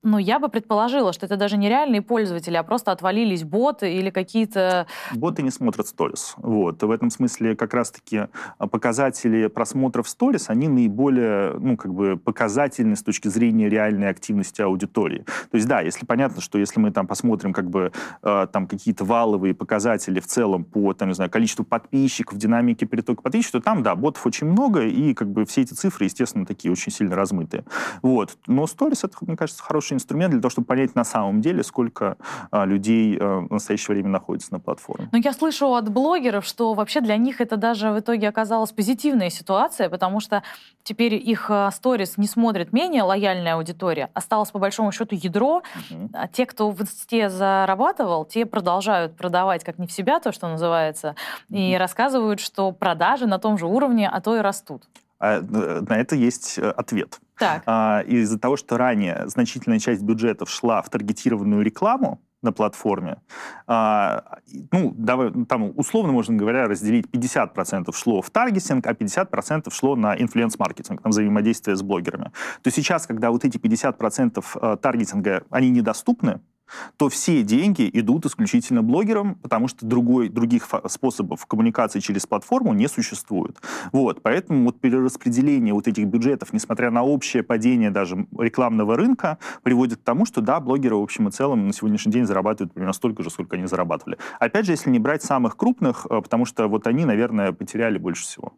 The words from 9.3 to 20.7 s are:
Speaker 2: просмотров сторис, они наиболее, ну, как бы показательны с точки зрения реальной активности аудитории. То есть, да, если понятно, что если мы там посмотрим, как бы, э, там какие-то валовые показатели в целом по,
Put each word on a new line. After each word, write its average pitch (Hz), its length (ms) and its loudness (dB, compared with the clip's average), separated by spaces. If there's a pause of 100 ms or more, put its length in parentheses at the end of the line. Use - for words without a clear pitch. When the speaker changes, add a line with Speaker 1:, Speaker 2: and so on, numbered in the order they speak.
Speaker 2:
просмотров 120 600 -2
сторис, 254 400 0
они 127 200 2
наиболее, 117 880 2
ну, 127 180 0
как 95 160 -6
бы 95 240 2
показательны 113 800 0
с - 80 -6
точки - 240 -4
зрения 110 420 2
реальной 104 400 2
активности 101 540 -2
аудитории. 101 600 0 (260)
То - 60 0
есть, 113 100 2
да, 123 140 2
если 82 260 -4
понятно, 127 340 0
что - 160 -4
если 101 220 0
мы 107 140 4
там 95 160 -2
посмотрим, 104 440 0
как 90 160 -2
бы, 90 220 0 (320)
э, 101 300 2
там 95 160 -2
какие-то 101 360 -2
валовые 104 500 2
показатели 104 680 0
в - 60 -14
целом 101 360 0
по, 98 300 0